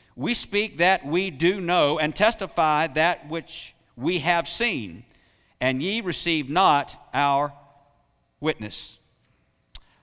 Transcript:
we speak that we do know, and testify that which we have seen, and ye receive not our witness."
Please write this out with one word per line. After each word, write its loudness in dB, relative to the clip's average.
we -2
speak -4
that 4
we -2
do 0
know, 2
and 0
testify 2
that 0
which -10
we -2
have 2
seen, -4
and 0
ye -2
receive -2
not 2
our 0
witness." -6